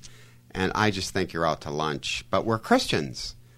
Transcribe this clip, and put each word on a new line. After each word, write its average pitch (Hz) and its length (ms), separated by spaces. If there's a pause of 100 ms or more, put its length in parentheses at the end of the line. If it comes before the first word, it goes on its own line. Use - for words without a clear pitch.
(520)
and 92 240
I 107 160
just 95 200
think 92 220
you're 82 140
out 76 140
to 78 100
lunch." 76 580
But 85 160
we're 113 140
Christians, 98 760 (220)